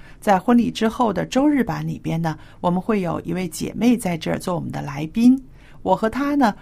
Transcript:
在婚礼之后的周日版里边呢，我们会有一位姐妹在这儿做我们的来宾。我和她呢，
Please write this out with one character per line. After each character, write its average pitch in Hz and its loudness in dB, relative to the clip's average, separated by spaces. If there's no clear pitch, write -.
在 196 4
婚 240 4
礼 240 2
之 - -2
后 220 0
的 170 -2
周 262 0
日 294 2
版 151 -4
里 160 -6
边 160 -4
呢， 156 -4
我 180 0
们 180 0
会 214 -2
有 165 -4
一 175 -6
位 180 -4
姐 - -8
妹 233 2
在 175 -4
这 165 -4
儿 165 -2
做 180 -4
我 160 -4
们 131 -8
的 143 -8
来 147 -8
宾。 247 6
我 185 2
和 220 0
她 285 -2
呢， 233 4